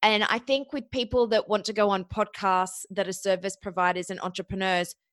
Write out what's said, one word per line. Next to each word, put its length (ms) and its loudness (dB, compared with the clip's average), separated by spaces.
And 240 4
I 140 2
think 340 -2
with 180 -6
people 360 0
that 200 2
want 180 0
to 80 -6
go 180 4
on 120 0
podcasts 840 -2
that 180 -2
are 60 -4
service 420 -2
providers 540 -2
and 100 -8
entrepreneurs, 760 -2